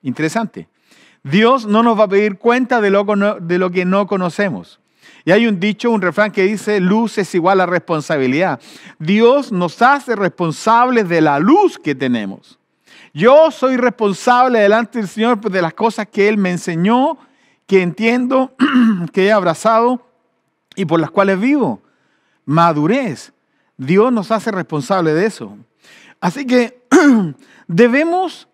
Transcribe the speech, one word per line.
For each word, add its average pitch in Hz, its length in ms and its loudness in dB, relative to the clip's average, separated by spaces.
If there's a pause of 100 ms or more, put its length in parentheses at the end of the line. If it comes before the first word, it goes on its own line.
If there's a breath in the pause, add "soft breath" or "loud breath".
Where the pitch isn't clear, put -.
Interesante. 151 640 -6 (540 soft breath)
Dios 220 440 2
no 208 160 2
nos 233 160 2
va 214 60 4
a 202 40 -4
pedir 196 280 0
cuenta 240 440 0
de 208 100 2
lo 202 160 0
cono-, 202 340 -2
de 175 180 -4
lo 185 120 -2
que 180 140 -2
no 190 220 0
conocemos. 180 760 -6 (440 soft breath)
Y 165 80 2
hay 226 140 4
un 208 120 -2
dicho, 214 320 -2
un 214 120 0
refrán 185 300 -2
que 196 100 -2
dice, 208 380 -2
"Luz 208 360 0
es 196 180 -6
igual 190 280 2
a 180 40 0
responsabilidad". 156 960 -2 (380 loud breath)
Dios 226 520 2
nos 180 300 -4
hace 254 340 2
responsables 214 920 0
de 165 140 2
la 147 160 2
luz 311 400 2
que 147 160 -4
tenemos. 120 640 -6 (560 soft breath)
Yo 277 360 4
soy 262 260 -2
responsable 247 800 0
delante 214 400 0
del 202 100 -6
Señor 220 320 -2
de 190 220 -4
las 160 100 -4
cosas 214 360 -4
que 202 200 0
Él 220 80 0
me 190 140 0
enseñó, 202 680 -2 (500 soft breath)
que 190 140 2
entiendo, 247 800 -2
<clears throat> 226 540 0
que 190 140 2
he 208 60 4
abrazado 220 720 0 (720)
y 196 100 -4
por 165 160 0
las 151 100 -4
cuales 196 300 0
vivo. 226 400 -2 (640)
Madurez. 165 880 -2 (440)
Dios 190 360 2
nos 208 180 -4
hace 226 200 -2
responsable 165 640 -2
de 180 120 0
eso. 104 300 -10 (640 soft breath)
Así - 240 -4
que 247 460 0
<clears throat> 233 760 2
debemos 294 840 0